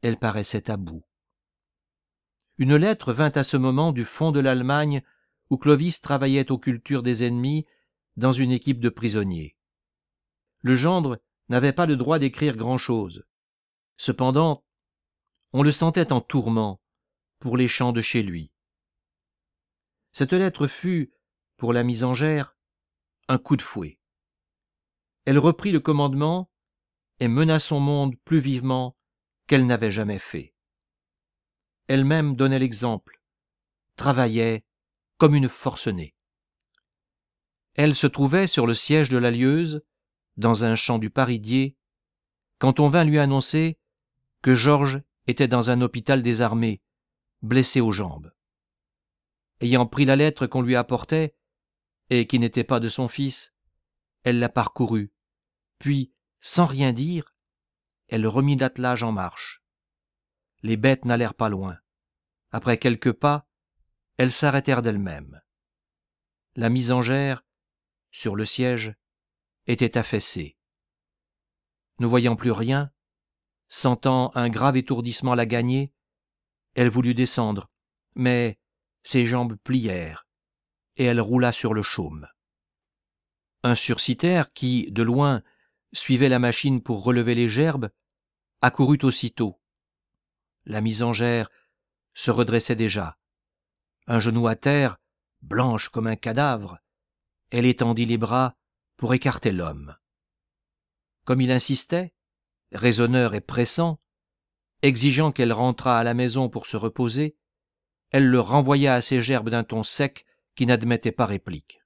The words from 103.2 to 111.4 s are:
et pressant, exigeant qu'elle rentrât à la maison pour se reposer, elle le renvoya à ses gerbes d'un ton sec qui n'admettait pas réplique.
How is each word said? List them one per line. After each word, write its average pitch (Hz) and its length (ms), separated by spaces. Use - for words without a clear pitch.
et 104 60
pressant, 160 580
exigeant 139 500
qu'elle 120 200
rentrât 120 460
à 117 60
la 117 100
maison 123 340
pour 113 180
se - 100
reposer, 120 600
elle 135 160
le 123 140
renvoya 135 540
à 123 60
ses 127 200
gerbes 113 300
d'un 117 140
ton 110 180
sec - 440
qui 127 120
n'admettait 117 460
pas 120 140
réplique. 95 600